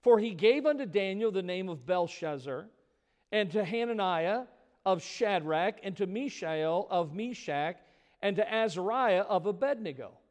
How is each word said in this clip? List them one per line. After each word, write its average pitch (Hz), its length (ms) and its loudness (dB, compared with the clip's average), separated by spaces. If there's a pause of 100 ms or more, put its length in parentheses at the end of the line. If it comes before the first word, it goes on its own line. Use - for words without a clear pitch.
For 233 160 8
he 220 120 -2
gave 233 360 4
unto 277 180 0
Daniel 196 460 0
the 190 100 -2
name 180 260 -4
of 143 180 -8
Belshazzar, 156 800 -4 (640)
and 190 200 0
to 208 140 2
Hananiah 208 800 0 (420)
of 185 180 2
Shadrach, 180 800 0
and 190 160 -8
to 196 80 0
Mishael 175 880 -2
of 170 240 0
Meshach, 175 640 -4 (440)
and 202 140 0
to 208 180 0
Azariah 214 680 2
of 190 260 0
Abednego. 190 640 -4 (200)